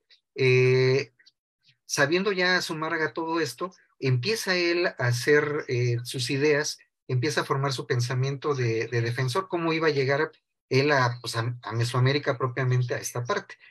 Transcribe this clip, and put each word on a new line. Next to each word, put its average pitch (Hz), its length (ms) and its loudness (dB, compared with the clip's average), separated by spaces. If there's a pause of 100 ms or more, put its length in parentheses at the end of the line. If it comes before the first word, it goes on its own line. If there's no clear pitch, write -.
(340)
eh, 127 800 4 (720)
sabiendo 175 460 0
ya 180 300 2
Zumárraga 160 520 -4
todo 165 280 -4
esto, 170 340 -6 (240)
empieza 160 560 -2
él 175 320 0
a - 100 -4
hacer, 147 680 2
eh, 120 360 0
sus 123 260 -6
ideas, 147 480 2 (300)
empieza 143 340 0
a - 40 -4
formar 139 280 0
su 143 140 -6
pensamiento 131 680 -2
de, 117 340 0
de 117 140 0
defensor, 127 460 -2
cómo 165 260 0
iba 160 140 2
a 156 40 4
llegar 139 400 0 (380)
él 135 220 4
a, 123 300 2
pues, - 140 -8
a, 117 280 -2
a 104 80 -6
Mesoamérica 127 640 0
propiamente, 127 560 0
a 123 40 -2
esta - 260 -6
parte. 196 320 -4 (160)